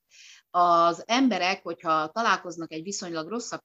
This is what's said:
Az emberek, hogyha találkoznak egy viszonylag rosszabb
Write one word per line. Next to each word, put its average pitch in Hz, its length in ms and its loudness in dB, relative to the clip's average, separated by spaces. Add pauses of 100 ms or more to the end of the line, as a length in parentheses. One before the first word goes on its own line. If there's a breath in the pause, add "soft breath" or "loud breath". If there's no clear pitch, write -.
(500 loud breath)
Az 170 560 4
emberek, 196 580 2
hogyha 160 480 -2
találkoznak 180 600 -2
egy 160 120 -10
viszonylag 165 440 -8
rosszabb 214 380 -8